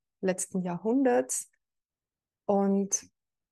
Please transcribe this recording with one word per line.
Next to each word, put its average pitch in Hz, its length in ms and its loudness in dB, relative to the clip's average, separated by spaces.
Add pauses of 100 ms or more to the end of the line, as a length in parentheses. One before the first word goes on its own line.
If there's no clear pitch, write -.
(200)
letzten 185 420 -2
Jahrhunderts. 240 880 0 (960)
Und 196 640 0 (420)